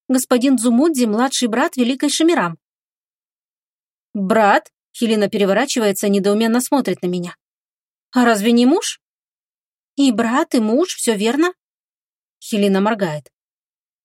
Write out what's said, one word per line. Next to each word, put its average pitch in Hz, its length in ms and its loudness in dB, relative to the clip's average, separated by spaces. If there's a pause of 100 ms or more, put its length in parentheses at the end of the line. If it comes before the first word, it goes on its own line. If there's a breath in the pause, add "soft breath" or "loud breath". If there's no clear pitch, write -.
господин 254 480 0
Дзумудзи – 247 480 0
младший 233 440 -2
брат 247 280 -4
великой 262 320 -2
Шамирам». 277 500 0 (1600)
«Брат?» 208 580 0 (220)
Хелина 214 340 0
переворачивается, 208 800 0
недоуменно 208 520 2
смотрит 247 420 -2
на 185 60 -4
меня. 175 280 -6 (760)
«А 247 120 2
разве 226 280 2
не 240 120 4
муж?» 339 360 0 (960)
«И 277 140 2
брат, 240 440 -2
и 254 60 2
муж, 240 360 0
все 226 180 -2
верно». 277 380 0 (880)
Хелина 202 400 0
моргает. 196 500 -4 (760)